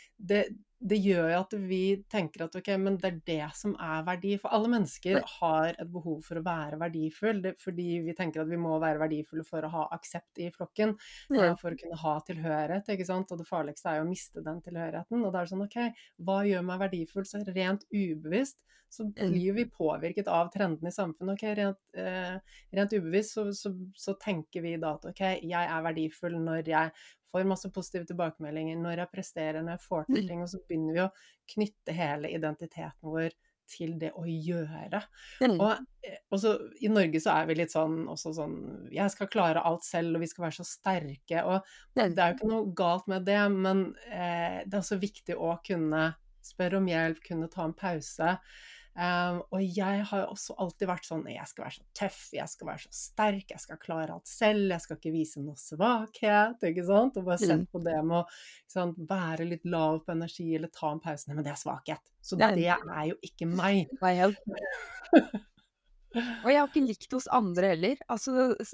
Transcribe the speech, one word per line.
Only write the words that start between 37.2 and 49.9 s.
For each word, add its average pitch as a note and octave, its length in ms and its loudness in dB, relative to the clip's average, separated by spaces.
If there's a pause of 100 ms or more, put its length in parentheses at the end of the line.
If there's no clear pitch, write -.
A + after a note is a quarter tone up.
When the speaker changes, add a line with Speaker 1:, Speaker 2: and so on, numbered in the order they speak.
Speaker 1:
er D#3 120 4
vi D#3+ 80 2
litt D#3+ 200 -2
sånn, D#3+ 320 2
også D#3+ 260 -8
sånn, - 560 -8
jeg G3 220 0
skal G3 160 -6
klare E3+ 380 4
alt E3+ 180 0
selv, E3+ 320 0
og E3 60 0
vi E3+ 60 -2
skal F3 180 -8
være E3 180 -6
så - 20 -10
sterke, E3 800 -2
og F#3 180 2 (360)
Speaker 2:
Mm. G3 180 4
Speaker 1:
det F3 80 0
er F3 100 6
jo E3+ 40 -4
ikke G#3+ 120 0
noe G#3+ 240 0
galt F3+ 360 2
med F#3+ 160 0
det, G3+ 260 4
men, F#3+ 420 4 (160)
eh, F3 540 -2
det G3 100 -10
er G3+ 60 2
også G3 180 -2
viktig - 380 -4
å E3 260 0
kunne D#3+ 540 2 (260)
spørre F#3 360 -2
om F#3+ 100 4
hjelp, E3 340 0
kunne E3 300 -4
ta F3 140 -4
en E3 80 -2
pause. E3+ 640 -2 (600)
Eh, F3 400 0 (120)
og F#3+ 100 0
jeg G3 440 0